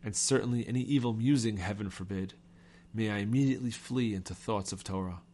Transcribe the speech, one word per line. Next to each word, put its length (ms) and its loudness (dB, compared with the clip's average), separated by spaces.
and 140 -6
certainly 500 2
any 160 0
evil 300 2
musing, 460 4
heaven 320 -4
forbid, 440 -4
may 160 0
I 80 0
immediately 540 2
flee 420 -2
into 200 -4
thoughts 380 -2
of 120 -8
Torah. 380 -4